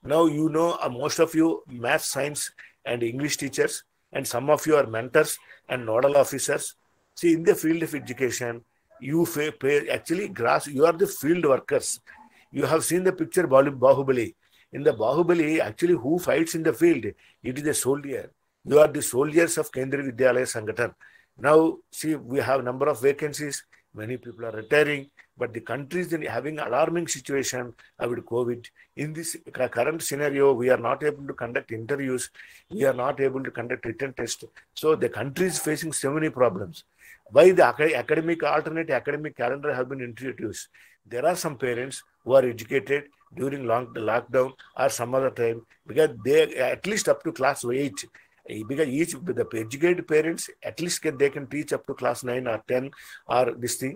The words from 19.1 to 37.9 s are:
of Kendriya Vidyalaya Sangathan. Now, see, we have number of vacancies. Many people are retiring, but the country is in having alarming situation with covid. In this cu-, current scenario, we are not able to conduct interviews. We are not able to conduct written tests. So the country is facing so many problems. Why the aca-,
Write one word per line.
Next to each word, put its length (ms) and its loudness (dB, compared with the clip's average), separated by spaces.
of 120 -4
Kendriya 400 -4
Vidyalaya 440 2
Sangathan. 400 -4
Now, 380 4
see, 220 -4
we 240 -4
have 260 0
number 240 0
of 140 -2
vacancies. 600 -2
Many 220 -8
people 300 -12
are 160 -8
retiring, 480 0
but 160 -6
the 80 -8
country 400 -6
is 140 -4
in 80 -4
having 360 -6
alarming 500 0
situation 680 -4
with 320 -4
covid. 340 -2
In 160 -6
this 240 -8
cu-, 240 -2
current 260 -2
scenario, 520 2
we 160 0
are 180 4
not 220 -2
able 160 -12
to 80 -10
conduct 380 -6
interviews. 580 -4
We 140 -2
are 200 2
not 160 -2
able 220 0
to 80 -8
conduct 340 -8
written 300 -6
tests. 300 -8
So 220 2
the 140 0
country 260 0
is 120 -2
facing 340 -4
so 260 -2
many 120 0
problems. 540 0
Why 160 12
the 180 8
aca-, 240 2